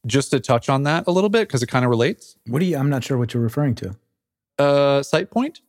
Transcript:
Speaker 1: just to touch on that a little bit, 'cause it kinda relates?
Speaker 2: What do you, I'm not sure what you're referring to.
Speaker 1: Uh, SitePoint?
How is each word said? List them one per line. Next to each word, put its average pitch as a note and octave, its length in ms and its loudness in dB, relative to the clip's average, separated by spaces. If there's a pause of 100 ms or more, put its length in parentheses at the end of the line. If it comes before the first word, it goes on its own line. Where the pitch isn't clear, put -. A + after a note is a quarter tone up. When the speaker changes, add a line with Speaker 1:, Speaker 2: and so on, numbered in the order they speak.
Speaker 1:
just C3 240 0
to C#3 80 2
touch A#2+ 300 0
on C3+ 140 2
that D#3 240 0
a F3+ 40 0
little F#3+ 180 2
bit, A3 200 0
'cause B2 120 -2
it B2 80 -4
kinda B2+ 200 2
relates? A#2+ 480 -2 (100)
Speaker 2:
What A#2+ 120 -4
do F#3+ 60 0
you, E3+ 120 0
I'm C#3 120 0
not C3+ 140 -2
sure C3+ 140 -2
what A#2+ 160 -2
you're A#2 100 0
referring B2+ 320 -2
to. G2+ 200 -10 (640)
Speaker 1:
Uh, C#3+ 460 2
SitePoint? G#3+ 540 -2 (100)